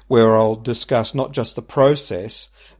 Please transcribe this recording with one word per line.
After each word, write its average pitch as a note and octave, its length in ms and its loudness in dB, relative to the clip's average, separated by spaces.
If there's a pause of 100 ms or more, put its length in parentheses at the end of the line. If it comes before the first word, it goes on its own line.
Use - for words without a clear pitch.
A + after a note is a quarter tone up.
where A2+ 280 4
I'll A2 200 2
discuss A#2 580 -4
not C3 180 -4
just A#2+ 240 -6
the A#2+ 60 -10
process, C3+ 840 -2 (320)